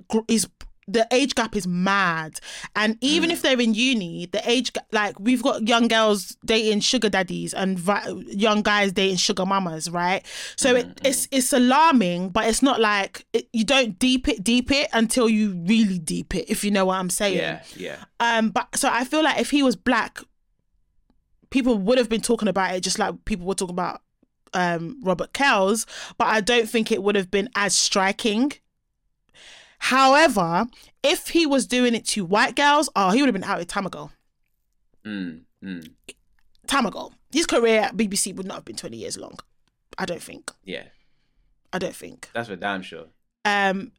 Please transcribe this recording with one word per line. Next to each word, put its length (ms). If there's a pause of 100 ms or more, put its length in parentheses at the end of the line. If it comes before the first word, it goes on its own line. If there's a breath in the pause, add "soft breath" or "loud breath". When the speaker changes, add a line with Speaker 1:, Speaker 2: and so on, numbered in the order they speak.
Speaker 1:
gr-, 180
he's, 220 (400)
the 220
age 240
gap 200
is 120
mad. 720 (340 loud breath)
And 280
even 260
Speaker 2:
Mm. 60
Speaker 1:
if 80
they're 180
in 140
uni, 580
the 80 (100)
age 220
ga-, 80 (100)
like, 300
we've 220
got 260
young 180
girls 480 (120)
dating 340
sugar 300
daddies 420
and 260
vi-, 500
young 340
guys 300
dating 260
sugar 260
mamas, 460
right? 340 (320 loud breath)
So 200
it, 100
Speaker 2:
Mm, 120 (100)
Speaker 1:
it's, 180
Speaker 2:
mm. 60
Speaker 1:
it's 200
alarming, 800
but 160
it's 160
not 180
like, 540
it, 180
you 120
don't 340
deep 300
it, 140
deep 280
it 240
until 340
you 380
really 320
deep 360
it, 140
if 160
you 60
know 160
what 100
I'm 140
saying. 260
Speaker 2:
Yeah, 260 (140)
yeah. 200 (220)
Speaker 1:
Um, 300
but 260
so 160
I 140
feel 180
like 160
if 120
he 120
was 140
black, 440 (1300)
people 280
would 180
have 120
been 120
talking 280
about 260
it 80
just 160
like 260
people 220
were 80
talking 200
about, 280 (500)
um, 500
Robert 300
Kells, 540 (320 loud breath)
but 80
I 140
don't 280
think 220
it 120
would 120
have 160
been 240
as 200
striking 800 (1300 loud breath)
however, 880 (360 soft breath)
if 260
he 180
was 200
doing 280
it 140
to 160
white 320
girls, 400
oh, 140
he 120
would 60
have 60
been 100
out 160
a 40
time 220
ago. 240 (920)
Speaker 2:
Mm, 380 (220)
mm. 260 (760)
Speaker 1:
Time 200
ago. 260 (180)
His 160
career 340
at 160
B 100
B 100
C 160
would 140
not 80
have 100
been 120
twenty 200
years 200
long. 220 (600)
I 60
don't 180
think. 280 (140)
Speaker 2:
Yeah. 200 (880)
Speaker 1:
I 60
don't 160
think. 380
Speaker 2:
That's 160
for 80
damn 260
sure. 240 (380)
Speaker 1:
Um, 540